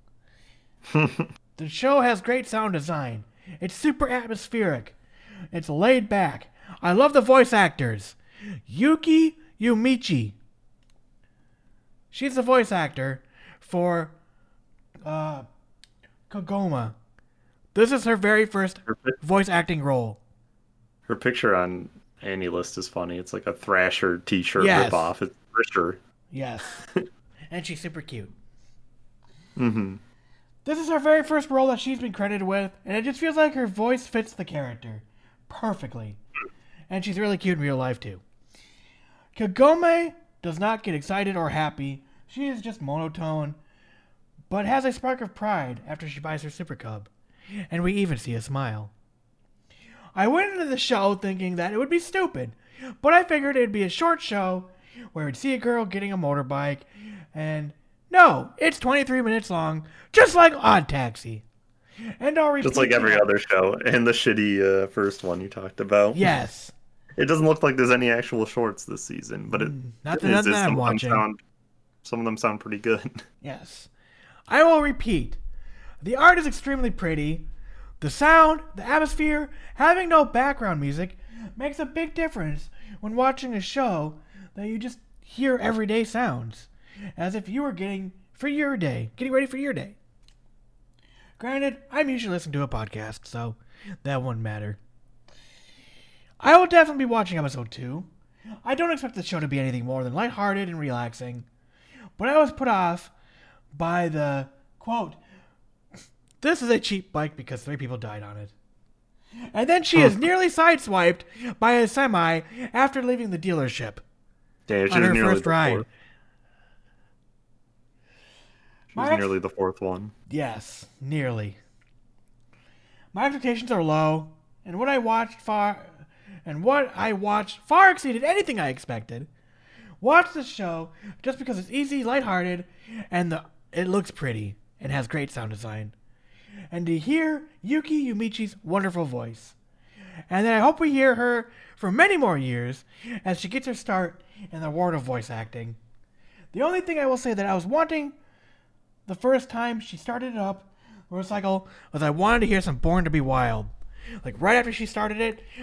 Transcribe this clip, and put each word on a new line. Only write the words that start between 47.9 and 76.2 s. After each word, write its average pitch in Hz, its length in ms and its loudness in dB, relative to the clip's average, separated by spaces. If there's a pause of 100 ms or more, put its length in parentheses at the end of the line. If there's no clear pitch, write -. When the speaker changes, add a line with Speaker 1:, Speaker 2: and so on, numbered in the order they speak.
Speaker 2:
even 180 260 0
see 120 160 -6
a 117 60 -4
smile. 113 500 -6 (1200)
I 196 120 2
went 381 260 2
into 359 120 -4
the 262 120 -2
show 202 380 2
thinking 190 400 -4
that 175 180 -2
it 214 40 -4
would 269 120 -2
be 339 100 2
stupid, 339 520 -4 (500)
but 302 120 6
I 349 100 8
figured 285 340 0
it'd 233 140 4
be 208 120 -2
a 185 60 -2
short 330 320 0
show 185 480 -4 (420)
where 156 140 -6
we'd 135 120 -4
see 269 180 -2
a - 20 -2
girl 240 280 0
getting 196 280 -6
a 190 60 -4
motorbike, 143 640 -2 (520)
and 156 400 -6 (360)
no, 339 480 8
it's 320 200 2
twenty-three 262 440 2
minutes 226 280 -2
long, 156 380 -4 (240)
just - 240 8
like 339 180 10
Odd 220 360 4
Taxi. 117 540 -6 (760)
And 294 180 0
I'll 294 240 2
Speaker 1:
Just - 140 0
like 131 120 4
Speaker 2:
repeat 120 80 4
Speaker 1:
every 113 160 4
Speaker 2:
that. 104 100 8
Speaker 1:
other 101 180 4
show, 95 460 2
and 120 200 4
the 117 60 6
shitty, 101 720 2
uh, 95 40 -2
first 98 360 -2
one 90 160 -4
you 95 80 -10
talked 95 320 -12
about. 104 380 2
Speaker 2:
Yes. 175 560 -2 (420)
Speaker 1:
It 143 120 0
doesn't 156 180 4
look 156 180 4
like 135 140 2
there's 127 120 4
any 123 220 4
actual 117 340 0
shorts 113 380 -4
this 104 180 -12
season, 104 480 -12
but 104 120 -2
it, 117 80 -2
Speaker 2:
Mm, 127 220 -10 (120)
not 156 140 -4
Speaker 1:
it - 60 -6
Speaker 2:
the - 40 0
Speaker 1:
is, - 60 6
Speaker 2:
none 208 100 4
that 208 60 2
I'm 208 60 4
Speaker 1:
some 202 80 2
of - 20 2
them - 100 2
Speaker 2:
watching. 120 340 -2
Speaker 1:
sound, 107 300 0 (640)
some 117 160 -6
of 113 60 -4
them 110 100 -2
sound 107 240 -2
pretty 107 200 -10
good. - 520 -2
<laughs> - 100 -20
Speaker 2:
Yes. - 460 -16 (640)
I 269 160 4
will 320 160 6
repeat. 240 560 -2 (640)
The 233 140 -2
art 349 200 10